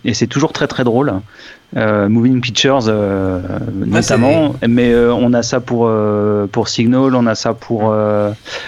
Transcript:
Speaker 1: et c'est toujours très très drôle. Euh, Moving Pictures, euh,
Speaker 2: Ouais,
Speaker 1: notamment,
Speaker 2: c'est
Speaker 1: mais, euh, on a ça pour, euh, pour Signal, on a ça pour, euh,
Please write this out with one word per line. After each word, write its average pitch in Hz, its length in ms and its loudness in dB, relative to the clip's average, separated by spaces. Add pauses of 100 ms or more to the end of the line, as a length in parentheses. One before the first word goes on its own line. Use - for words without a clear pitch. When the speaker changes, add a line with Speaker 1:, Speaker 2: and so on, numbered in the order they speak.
Speaker 1:
et 120 100 -2
c'est 117 140 -2
toujours 143 260 -2
très 151 120 -2
très - 160 -4
drôle. 120 300 0 (640)
Euh, 107 320 0
Moving 117 320 2
Pictures, 123 480 0
euh, 98 520 0
Speaker 2:
Ouais, 95 460 -6
Speaker 1:
notamment, 127 720 2
Speaker 2:
c'est 113 60 -2
Speaker 1:
mais, 120 260 4
euh, 120 200 4
on 120 220 2
a 120 80 2
ça 127 180 -2
pour, 120 260 0
euh, 104 600 0
pour 101 220 -2
Signal, 127 460 2
on 120 120 2
a 113 80 0
ça 117 180 -2
pour, 110 400 -2
euh, 104 400 0 (360)